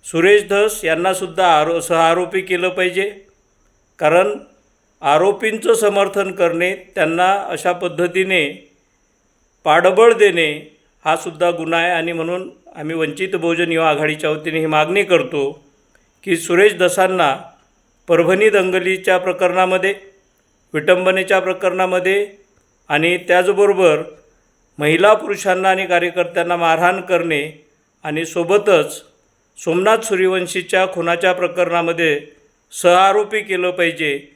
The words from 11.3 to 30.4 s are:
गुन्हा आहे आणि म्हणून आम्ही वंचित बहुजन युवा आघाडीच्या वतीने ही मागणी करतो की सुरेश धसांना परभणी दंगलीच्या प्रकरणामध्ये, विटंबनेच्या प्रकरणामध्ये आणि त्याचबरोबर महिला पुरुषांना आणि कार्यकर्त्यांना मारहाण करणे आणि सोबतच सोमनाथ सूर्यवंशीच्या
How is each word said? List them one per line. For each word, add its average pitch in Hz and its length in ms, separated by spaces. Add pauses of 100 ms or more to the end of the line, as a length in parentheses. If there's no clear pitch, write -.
गुन्हा 165 300
आहे 175 100
आणि 170 220
म्हणून 175 380 (260)
आम्ही 160 200
वंचित 160 380
बहुजन 170 380
युवा 160 180
आघाडीच्या 151 400
वतीने 156 280
ही 160 80
मागणी 160 360
करतो 151 600 (600)
की 175 120
सुरेश 180 380
धसांना 180 600 (720)
परभणी 185 420
दंगलीच्या 185 680
प्रकरणामध्ये, 185 760 (800)
विटंबनेच्या 185 680
प्रकरणामध्ये 185 920 (560)
आणि 165 280
त्याचबरोबर 180 840 (760)
महिला 165 360
पुरुषांना 190 560
आणि 190 160
कार्यकर्त्यांना 175 720
मारहाण 170 440
करणे 165 680 (360)
आणि 156 220
सोबतच 170 760 (560)
सोमनाथ 190 400
सूर्यवंशीच्या 185 960